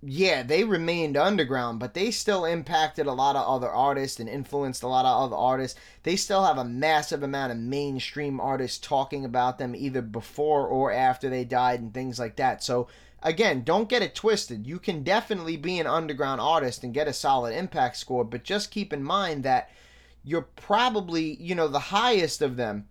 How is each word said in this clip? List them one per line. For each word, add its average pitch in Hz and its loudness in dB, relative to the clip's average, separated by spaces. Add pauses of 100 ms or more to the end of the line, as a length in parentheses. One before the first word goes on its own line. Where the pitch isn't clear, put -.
yeah, 147 2
they 151 2
remained 170 0
underground, 135 2
but 120 -8
they 202 0
still 196 0
impacted 160 0
a 139 0
lot 135 4
of 135 2
other 123 0
artists 135 0
and 113 -8
influenced 135 -4
a 123 -2
lot 127 4
of 127 4
other 123 -2
artists. 131 0 (240)
They 170 0
still 196 2
have 151 4
a 127 -2
massive 151 0
amount 135 -2
of 117 -6
mainstream 139 -4
artists 131 -2
talking 139 -2
about 127 0
them 123 -4
either 131 -4
before 135 0
or 131 2
after 127 2
they 127 -2
died 123 2
and 110 -10
things 127 -6
like 117 -6
that. 127 0
So, 123 0 (340)
again, 160 2
don't 190 2
get 247 2
it 175 -4
twisted. 127 -2
You 160 -10
can 170 -4
definitely 175 0
be 170 -4
an 156 0
underground 139 -2
artist 135 0
and 120 -8
get 147 2
a 139 -2
solid 123 0
impact 156 0
score, 123 -2
but 120 -6
just 202 -2
keep 202 -6
in 143 -4
mind 160 -2
that 131 2 (520)
you're 156 -2
probably, 190 0
you 170 -4
know, 165 2
the 143 0
highest 196 2
of 131 0
them 107 -2